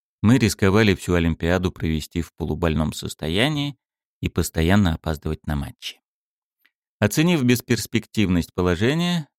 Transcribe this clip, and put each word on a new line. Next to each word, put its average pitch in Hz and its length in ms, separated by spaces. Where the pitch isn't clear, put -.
Мы 117 160
рисковали 101 560
всю 90 200
Олимпиаду 85 580
провести 80 500
в - 120
полубольном 78 580
состоянии 139 840
и 92 60
постоянно 85 680
опаздывать 78 520
на 76 80
матчи. - 460
Оценив 156 440
бесперспективность 110 1080
положения, 139 840